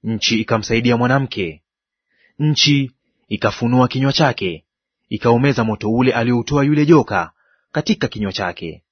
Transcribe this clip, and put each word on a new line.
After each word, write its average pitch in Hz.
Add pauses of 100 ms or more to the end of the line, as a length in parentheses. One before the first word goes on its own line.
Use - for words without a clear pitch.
Nchi 110
ikamsaidia 117
mwanamke. 123 (760)
Nchi 143 (360)
ikafunua 120
kinywa 135
chake, 98 (440)
ikaumeza 120
moto 107
ule 127
alioutoa 120
yule 147
joka 113 (400)
katika 151
kinywa 101
chake. 87